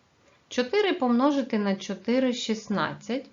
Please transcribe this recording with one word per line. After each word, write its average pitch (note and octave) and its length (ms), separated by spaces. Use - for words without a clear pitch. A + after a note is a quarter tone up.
Чотири F4+ 440
помножити C4 680
на G3+ 180
чотири — A#3+ 580
шістнадцять. G#3+ 1000